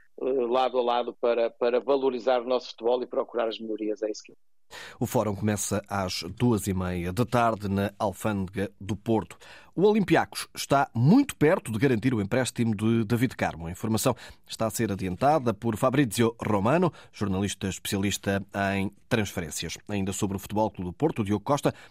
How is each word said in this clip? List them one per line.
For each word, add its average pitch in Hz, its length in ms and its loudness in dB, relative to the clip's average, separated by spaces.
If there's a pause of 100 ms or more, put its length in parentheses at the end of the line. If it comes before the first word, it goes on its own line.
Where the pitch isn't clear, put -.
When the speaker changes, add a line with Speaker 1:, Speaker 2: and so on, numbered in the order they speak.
(220)
Speaker 1:
eh, - 20 -4
lado 127 540 2
a 123 40 2
lado 120 380 -2
para, 117 300 2
para 120 300 0
valorizar 127 600 2
o 117 80 -6
nosso 127 220 -2
futebol 123 320 0
e 117 40 -4
procurar 117 400 -2
as 110 140 -6
melhorias. 107 420 -4
É 107 80 -2
isso - 140 -10
que - 80 -20
eu - 40 -20 (600)
Speaker 2:
O 123 80 0
fórum 107 300 0
começa 104 520 -2
às 95 360 -4
duas 104 420 0
e 98 80 -2
meia 90 380 -4
da 120 120 0
tarde 113 440 0
na 98 320 0
Alfândega 98 680 -2 (120)
do 98 160 -6
Porto. 110 420 -2 (380)
O 165 80 4
Olympiacos 180 680 2
está - 400 2
muito 175 440 4
perto 156 340 2
de 107 80 -4
garantir 127 340 2
o 110 80 0
empréstimo 113 540 0
de 113 300 2
David 117 320 0
Carmo. 80 320 -4
A - 20 -6
informação 110 460 0 (280)
está - 220 -4
a 110 40 -2
ser 110 200 -2
adiantada 107 640 0
por 113 220 -2
Fabrizio 123 580 2 (100)
Romano, 117 480 2 (200)
jornalista 98 560 -2
especialista 98 760 -2 (300)
em 98 160 0 (180)
transferências. 87 680 -4 (100)
Ainda 98 240 -4
sobre 98 240 -4
o 92 40 -8
Futebol 107 280 -2
Clube 90 220 -6
do - 20 -10
Porto, 143 300 -2
o - 20 -2
Diogo 101 200 0
Costa 143 280 0 (180)